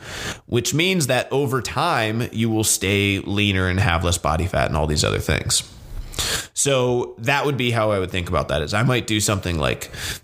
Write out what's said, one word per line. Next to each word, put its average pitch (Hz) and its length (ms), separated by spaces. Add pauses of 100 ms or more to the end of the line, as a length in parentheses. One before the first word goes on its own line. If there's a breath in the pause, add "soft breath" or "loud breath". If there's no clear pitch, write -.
(480 loud breath)
which - 260
means 170 340
that 123 240
over 131 300
time, 120 720
you 113 160
will 110 160
stay 101 540
leaner 101 480
and 92 120
have 87 240
less 85 140
body 82 300
fat 73 200
and 71 80
all 76 120
these 76 180
other 50 140
things. - 500 (840 loud breath)
So 127 640
that 135 260
would 143 120
be 120 140
how 110 200
I 101 80
would 90 120
think 87 180
about 73 200
that, 76 120
is 73 120
I 107 100
might 127 240
do 107 120
something 95 380
like, 65 340 (320 loud breath)